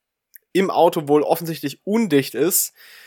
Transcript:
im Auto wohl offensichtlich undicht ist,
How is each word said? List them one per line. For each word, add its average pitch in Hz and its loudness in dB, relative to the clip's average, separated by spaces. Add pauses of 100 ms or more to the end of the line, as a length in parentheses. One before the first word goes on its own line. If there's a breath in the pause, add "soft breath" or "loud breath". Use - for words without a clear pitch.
(560)
im 180 2
Auto 160 2
wohl 147 4
offensichtlich 160 -4
undicht 190 0
ist, 160 0 (340 soft breath)